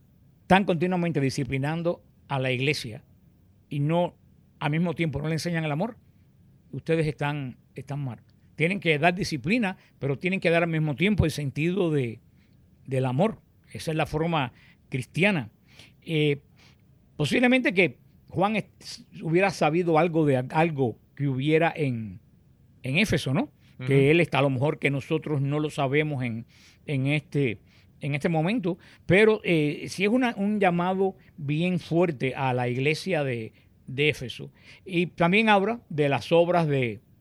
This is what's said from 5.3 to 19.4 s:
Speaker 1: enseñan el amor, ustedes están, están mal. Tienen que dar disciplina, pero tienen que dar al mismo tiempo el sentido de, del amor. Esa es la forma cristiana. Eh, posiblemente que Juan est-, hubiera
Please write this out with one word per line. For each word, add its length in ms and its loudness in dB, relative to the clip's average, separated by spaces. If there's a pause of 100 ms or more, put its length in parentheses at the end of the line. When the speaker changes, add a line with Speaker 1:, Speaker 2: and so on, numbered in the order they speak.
Speaker 1:
enseñan 280 -4
el 80 -4
amor, 240 -4 (760)
ustedes 360 -2
están, 500 -4 (180)
están 300 -8
mal. 160 -10 (360)
Tienen 220 0
que 200 0
dar 160 4
disciplina, 640 -2 (200)
pero 200 -4
tienen 200 -4
que 120 2
dar 120 4
al 60 0
mismo 280 0
tiempo 280 2
el 60 2
sentido 600 -2
de, 300 -2 (640)
del 220 -2
amor. 340 0 (320)
Esa 200 -8
es 40 -2
la 80 0
forma 480 -2 (380)
cristiana. 580 -2 (540)
Eh, 400 0 (760)
posiblemente 560 2
que 240 2 (320)
Juan 280 0
est-, 440 -10 (220)
hubiera 260 2